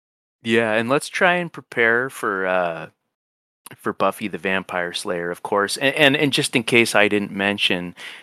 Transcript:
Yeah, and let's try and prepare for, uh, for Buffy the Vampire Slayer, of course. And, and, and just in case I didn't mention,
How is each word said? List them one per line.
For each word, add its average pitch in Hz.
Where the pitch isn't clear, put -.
Yeah, 113
and 113
let's 143
try 180
and 175
prepare 120
for, 98
uh, 85
for 107
Buffy 98
the 90
Vampire 90
Slayer, 87
of 87
course. 101
And, 135
and, 143
and 151
just 143
in 123
case 117
I 104
didn't 101
mention, 98